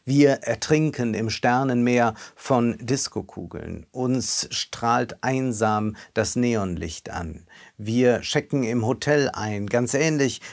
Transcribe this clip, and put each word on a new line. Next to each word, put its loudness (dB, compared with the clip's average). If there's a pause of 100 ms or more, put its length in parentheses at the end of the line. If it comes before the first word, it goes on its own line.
Wir 6 (100)
ertrinken 0
im -2
Sternenmeer 2 (200)
von 2
Diskokugeln. -6
Uns -2
strahlt -2
einsam 0 (200)
das 0
Neonlicht -2
an. -8 (320)
Wir 4
checken -2
im 0
Hotel 0
ein, -4
ganz 0
ähnlich, 2 (120)